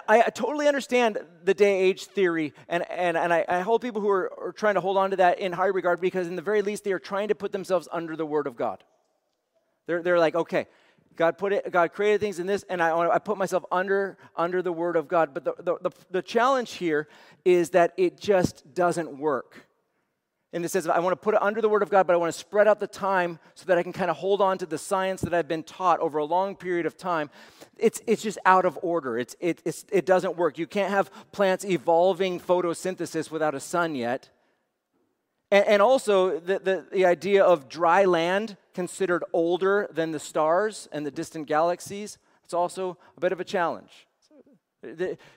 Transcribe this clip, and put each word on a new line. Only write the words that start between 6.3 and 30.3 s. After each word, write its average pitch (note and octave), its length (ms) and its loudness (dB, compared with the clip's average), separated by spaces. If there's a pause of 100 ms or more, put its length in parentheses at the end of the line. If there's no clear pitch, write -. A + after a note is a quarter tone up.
the F3 60 -8
very G#3 200 0
least, G3+ 220 -6
they G3+ 80 -4
are F3+ 80 -4
trying G3+ 280 -6
to G#3 80 -2
put G3+ 160 -8
themselves F#3 400 -4
under E3 240 -6
the D#3+ 100 -4
Word D3 220 -2
of B2 80 -8
God. A#2 280 -6 (1000)
They're, E3+ 160 -4
they're F3 180 4
like, D#3+ 160 4
"Okay, E3 300 -2 (500)
God E3 220 2
put G3 160 -2
it, F3+ 180 -4
God E3+ 220 2
created G#3 280 0
things G3+ 180 -4
in F3 80 -6
this, G3 160 -2
and F3+ 180 -4
I, E3 160 2 (120)
I D#3 100 4
put G3+ 180 -4
myself F#3 340 -2
under, F#3+ 460 -2 (180)
under F3+ 280 -2
the F3+ 80 -2
Word E3+ 240 -4
of D3+ 120 0
God." D#3+ 280 0
But E3+ 80 -8
the, E3+ 160 -4
the, F3 300 -4
the, - 20 -2 (180)
the F3+ 140 -2
challenge A#3+ 480 0
here D#3 360 -2 (380)
is F3 260 4
that E3+ 260 4
it F3 220 0
just F3+ 540 -2
doesn't E3 460 -2
work. C#3 480 -6 (880)
In E3+ 80 -6
the E3+ 60 -4
sense F3 160 -2
of, E3 80 -2
I E3+ 80 2
wanna F3+ 160 0
put G#3+ 180 -2
it - 80 2
under G#3 200 0
the A3 80 2
Word G#3 120 2
of - 80 -2
God, F#3+ 160 4
but F3 80 2
I E3+ 40 4
wanna E3 160 0
spread G#3 340 2
out G#3 140 4
the G3 60 -6
time F3+ 520 -2 (160)
so - 120 -20
that F3+ 100 4
I F3 60 2
can F3+ 100 -8
kinda F3 200 -2
hold G3 280 0
on F#3+ 160 2
to F#3 80 -8
the D#3 120 -6
science F#3+ 440 -4
that E3+ 120 -2
I've E3+ 140 0
been D#3+ 160 -4
taught F3+ 380 0
over D3+ 160 -2
a D3+ 80 0
long F#3 320 -2
period F3 280 -4
of D3 120 -4
time. E3 320 -4 (480)
It's, - 280 0
it's G#3+ 160 0
just G#3 240 -6
out F#3 200 6
of E3 160 -2
order. D3+ 360 -2
It's, B2 220 -6
it, E3 240 -4
it's, - 260 -8
it F#3 160 0
doesn't F#3 300 2